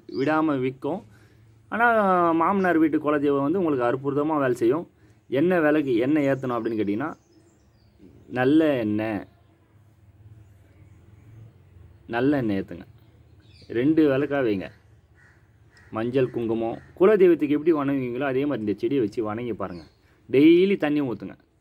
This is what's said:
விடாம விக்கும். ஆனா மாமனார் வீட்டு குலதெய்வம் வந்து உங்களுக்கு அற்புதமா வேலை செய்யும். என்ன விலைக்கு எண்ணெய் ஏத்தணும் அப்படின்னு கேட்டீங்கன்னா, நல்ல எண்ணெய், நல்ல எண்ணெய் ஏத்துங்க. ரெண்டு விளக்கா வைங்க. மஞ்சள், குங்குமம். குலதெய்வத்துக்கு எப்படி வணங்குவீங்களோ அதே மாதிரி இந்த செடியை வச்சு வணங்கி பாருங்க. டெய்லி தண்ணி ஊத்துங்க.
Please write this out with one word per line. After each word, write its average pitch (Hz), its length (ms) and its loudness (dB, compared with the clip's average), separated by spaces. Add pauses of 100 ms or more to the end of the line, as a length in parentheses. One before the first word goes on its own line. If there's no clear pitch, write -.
விடாம 151 520 -2
விக்கும். 135 560 -8 (540)
ஆனா 226 320 2 (300)
மாமனார் 175 460 2
வீட்டு 156 200 2
குலதெய்வம் 143 440 0
வந்து 170 220 -2
உங்களுக்கு 139 220 0
அற்புதமா 143 520 -2
வேலை 131 160 0
செய்யும். 123 360 -2 (380)
என்ன 170 320 0
விலைக்கு 147 360 2
எண்ணெய் 139 320 2
ஏத்தணும் 131 320 -2
அப்படின்னு 113 220 -4
கேட்டீங்கன்னா, 107 320 -4 (1120)
நல்ல 139 500 2
எண்ணெய், 107 480 -4 (2750)
நல்ல 131 300 0
எண்ணெய் 107 220 -2
ஏத்துங்க. 87 220 -10 (840)
ரெண்டு 151 420 2
விளக்கா 139 360 0
வைங்க. 98 240 -2 (1200)
மஞ்சள், 120 380 -2
குங்குமம். 113 500 -4 (200)
குலதெய்வத்துக்கு 175 500 4
எப்படி 151 240 0
வணங்குவீங்களோ 135 460 -2
அதே 139 260 -2
மாதிரி 139 140 -2
இந்த 104 180 -2
செடியை 123 260 0
வச்சு 107 200 -4
வணங்கி 110 300 -6
பாருங்க. 90 300 -10 (480)
டெய்லி 170 460 6
தண்ணி 147 240 -2
ஊத்துங்க. 101 340 -8 (260)